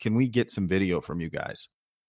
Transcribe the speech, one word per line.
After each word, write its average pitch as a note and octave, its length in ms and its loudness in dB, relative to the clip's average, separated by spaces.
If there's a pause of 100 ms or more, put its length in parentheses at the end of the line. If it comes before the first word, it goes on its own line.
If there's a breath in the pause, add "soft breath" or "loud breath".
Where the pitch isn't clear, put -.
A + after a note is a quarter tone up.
can A2 140 0
we B2+ 140 4
get A#2+ 220 2
some G2 160 0
video F#2 340 2
from E2+ 200 -6
you D#2+ 100 -6
guys? - 380 -6 (400)